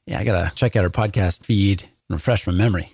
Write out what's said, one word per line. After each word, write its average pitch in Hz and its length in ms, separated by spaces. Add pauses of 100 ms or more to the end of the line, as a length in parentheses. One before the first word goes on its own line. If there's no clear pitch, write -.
yeah, - 140
I 104 40
gotta 90 320
check 120 220
out 101 60
her 90 60
podcast 101 540
feed 98 460 (180)
and 85 100
refresh 113 280
my 90 80
memory. 92 400